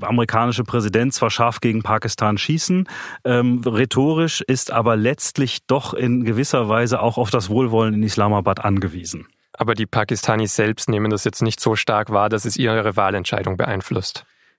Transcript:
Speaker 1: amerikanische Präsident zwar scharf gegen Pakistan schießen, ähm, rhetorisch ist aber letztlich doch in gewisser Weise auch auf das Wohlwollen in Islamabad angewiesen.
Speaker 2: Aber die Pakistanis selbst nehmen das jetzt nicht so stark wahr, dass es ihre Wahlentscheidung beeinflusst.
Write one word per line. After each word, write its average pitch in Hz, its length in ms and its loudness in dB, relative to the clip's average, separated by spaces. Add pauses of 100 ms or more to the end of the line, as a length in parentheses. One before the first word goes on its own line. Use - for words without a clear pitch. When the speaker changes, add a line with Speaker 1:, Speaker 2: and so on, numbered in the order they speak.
Speaker 1:
amerikanische 117 640 0
Präsident 113 480 0
zwar - 160 0
scharf 117 320 0
gegen 113 220 0
Pakistan 107 560 0
schießen, 180 500 0 (360)
ähm, 123 380 2
rhetorisch 131 800 2
ist - 300 -2
aber 113 260 2
letztlich 123 720 -2
doch 135 260 0
in 123 320 0
gewisser 113 460 0
Weise 117 320 2
auch 113 160 0
auf 117 100 0
das 104 220 0
Wohlwollen 113 420 2
in 107 100 0
Islamabad 101 640 0
angewiesen. 92 600 -2 (260)
Speaker 2:
Aber 110 220 -2
die 104 120 -4
Pakistanis 110 680 0
selbst 110 320 0
nehmen 107 220 0
das 107 140 -2
jetzt - 180 -2
nicht 113 180 -2
so 110 160 2
stark 107 340 0
wahr, 104 200 2
dass 110 160 -2
es 110 100 -4
ihre 110 400 0
Wahlentscheidung 95 640 0
beeinflusst. - 640 -4 (340)